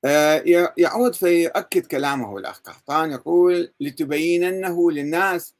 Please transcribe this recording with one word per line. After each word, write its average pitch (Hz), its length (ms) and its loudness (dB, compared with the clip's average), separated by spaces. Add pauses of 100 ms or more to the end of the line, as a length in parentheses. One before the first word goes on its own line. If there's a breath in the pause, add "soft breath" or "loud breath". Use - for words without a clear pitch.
آه، 151 400 2
ي-، 175 320 4
يعود 180 380 2
فيؤكد 175 680 0
كلامه 135 520 -4
الأخ - 220 -12
قحطان، 156 520 -6
يقول: 175 680 0
"لتبيننه 170 1120 -2
للناس" 170 680 -2